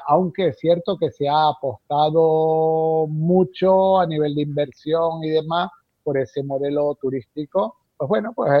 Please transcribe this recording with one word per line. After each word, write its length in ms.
aunque 400
es 100
cierto 380
que 160
se 160
ha 220
apostado 1600
mucho 920
a 60
nivel 280
de 80
inversión 800
y 60
demás 420
por 160
ese 240
modelo 580
turístico, 760
pues 120
bueno, 260
pues 160